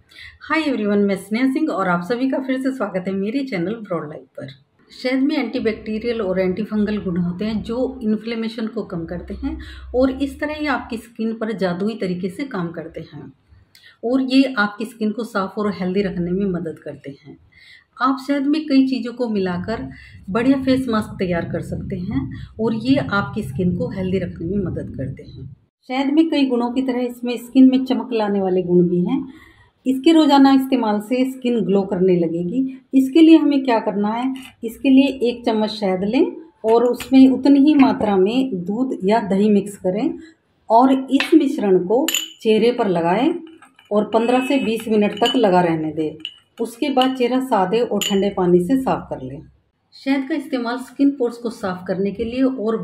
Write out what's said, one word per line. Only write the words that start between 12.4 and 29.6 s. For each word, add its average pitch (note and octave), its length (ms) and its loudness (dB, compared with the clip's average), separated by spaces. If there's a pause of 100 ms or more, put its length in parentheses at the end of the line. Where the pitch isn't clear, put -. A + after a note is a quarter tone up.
काम E3+ 240 -6
करते D#3+ 420 -12
हैं D3 180 -16 (720)
और B3+ 200 0
ये C4 200 4 (160)
आपकी G#3 260 -2
स्किन G#3+ 260 -4
को A#3 120 -8
साफ G3 340 -6
और G#3 160 -2
हेल्दी F3+ 280 -2
रखने F3 300 -4
में G3 160 0
मदद D#3 320 -6
करते C#3 380 -14
हैं। C3+ 200 -20 (640)
आप C4 180 0 (100)
शहद C#4+ 180 0
में D4 160 0
कई C4+ 260 4
चीज़ों A#3+ 260 -4
को B3 160 -4
मिलाकर G3 540 -4 (460)
बढ़िया A#3+ 340 2
फेस C4 260 0
मास्क G#3+ 300 -4
तैयार F3 320 -2
कर E3 120 -4
सकते - 340 -8
हैं G#3 240 -4 (380)
और A3+ 180 0
ये B3 200 2
आपकी G3+ 460 -2
स्किन F3+ 340 -2
को - 120 -4
हेल्दी F#3+ 300 -2
रखने F3+ 280 -6
में G3+ 180 -2
मदद - 320 -8
करते - 260 -8
हैं। C3 220 -18 (440)
शहद C4+ 240 -2
में E4 160 4
कई C#4+ 160 2
गुणों A#3+ 260 0
की C4+ 100 -2
तरह B3+ 200 -2
इसमें A#3+ 360 -6
स्किन C4 320 6
में C4 160 4
चमक A3 280 -2
लाने G#3 280 0
वाले F#3 220 2
गुण F3 260 4
भी F3+ 160 2
हैं। C4 160 -2 (640)